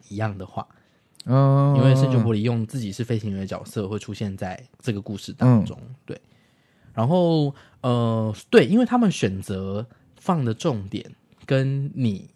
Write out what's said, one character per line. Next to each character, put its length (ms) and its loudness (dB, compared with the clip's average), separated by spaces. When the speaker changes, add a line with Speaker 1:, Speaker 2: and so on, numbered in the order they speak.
Speaker 1:
一 80 -12
样 220 -4
的 80 -12
话。 180 -10
Speaker 2:
嗯。 500 4
Speaker 1:
因 60 4
为 140 6
圣 160 4
修 80 4
伯 120 2
里 100 0
用 220 0
自 140 -8
己 140 -6
是 100 -8
飞 160 -2
行 140 -4
员 80 -6
的 60 -6
角 180 -8
色 240 -6
会 100 -6
出 160 -10
现 220 -6
在 240 -10
这 120 -4
个 80 -4
故 180 -10
事 140 -14
当 320 4
中， 180 -8
Speaker 2:
嗯。 120 -18
Speaker 1:
对。 140 -14
然 120 0
后， 460 2
呃， 520 0
对， 160 8
因 120 2
为 80 4
他 100 -2
们 140 4
选 320 -2
择 420 -6
放 280 -2
的 100 0
重 340 -2
点 160 -10
跟 480 -2
你 420 -2